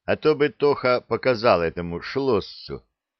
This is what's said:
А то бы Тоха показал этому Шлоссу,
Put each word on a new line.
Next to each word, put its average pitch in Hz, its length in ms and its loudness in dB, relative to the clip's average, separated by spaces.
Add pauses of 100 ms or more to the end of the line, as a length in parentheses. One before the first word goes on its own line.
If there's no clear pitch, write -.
А 101 100 0
то 156 200 2
бы 143 140 2
Тоха 127 520 0
показал 113 600 2
этому 85 400 -4
Шлоссу, 104 840 -4 (360)